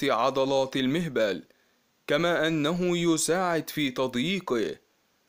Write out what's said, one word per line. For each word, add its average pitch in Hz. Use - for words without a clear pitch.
عضلات 135
المهبل، 127
كما 156
أنه 170
يساعد 170
في 143
تضييقه، 127